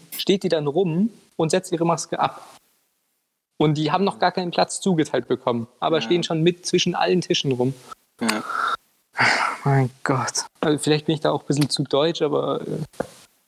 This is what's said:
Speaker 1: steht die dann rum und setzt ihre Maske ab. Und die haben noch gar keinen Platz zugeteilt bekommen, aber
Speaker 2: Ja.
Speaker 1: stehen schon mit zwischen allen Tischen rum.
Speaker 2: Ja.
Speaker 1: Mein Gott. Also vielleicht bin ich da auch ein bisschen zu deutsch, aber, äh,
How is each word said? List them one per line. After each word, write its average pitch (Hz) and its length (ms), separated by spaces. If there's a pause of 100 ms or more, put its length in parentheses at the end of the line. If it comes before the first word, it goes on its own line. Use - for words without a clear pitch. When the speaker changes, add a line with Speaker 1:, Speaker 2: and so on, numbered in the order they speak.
(160)
Speaker 1:
steht 190 260
die 185 80
dann 151 160
rum 175 440 (260)
und 160 140
setzt - 220
ihre 165 140
Maske 170 320
ab. - 280 (1120)
Und 151 180
die 151 140
haben 185 140
noch 190 140
gar 180 140
keinen 180 180
Platz - 300
zugeteilt 156 480
bekommen, 120 380 (140)
aber 160 160
Speaker 2:
Ja. 147 60
Speaker 1:
stehen 175 200
schon 165 200
mit 170 240
zwischen 175 280
allen 185 260
Tischen 160 320
rum. 127 220 (460)
Speaker 2:
Ja. 113 220 (1200)
Speaker 1:
Mein 135 260 (140)
Gott. 127 420 (140)
Also 151 180
vielleicht 151 280
bin 160 80
ich 151 60
da 151 120
auch 147 100
ein - 40
bisschen 143 240
zu - 120
deutsch, 160 400
aber, 143 400
äh, - 420 (440)